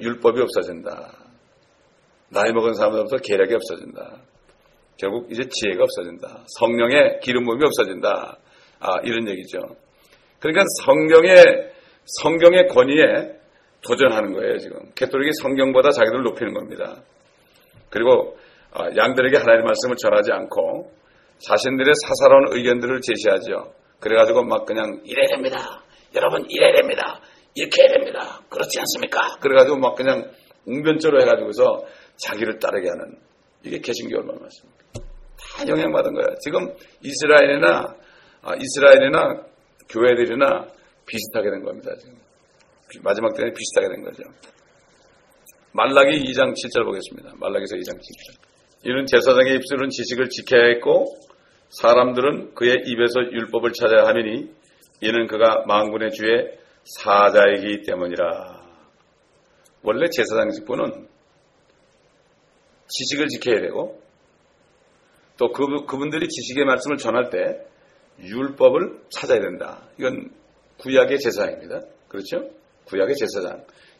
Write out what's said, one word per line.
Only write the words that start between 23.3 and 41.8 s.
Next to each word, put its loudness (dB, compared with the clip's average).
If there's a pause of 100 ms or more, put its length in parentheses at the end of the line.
그래가지고 4
막 -4
그냥 -6
"이래야 0
됩니다. -8 (320)
여러분, -2
이래야 4
됩니다. -2 (340)
이렇게 2
해야 8
됩니다. -4
그렇지 -8
않습니까?" -6
그래가지고 6
막 -2
그냥 -4 (340)
웅변조로 2
해가지고서 2 (320)
자기를 -8
따르게 -4
하는, -12 (460)
이게 -12
개신교 -8
얼마나 -10
많습니까? -20 (140)
다 -16
영향받은 -2
거예요. -4
지금 -6 (280)
이스라엘이나, 2 (560)
아, -8
이스라엘이나 4 (440)
교회들이나 0 (380)
비슷하게 -6
된 -10
겁니다, -12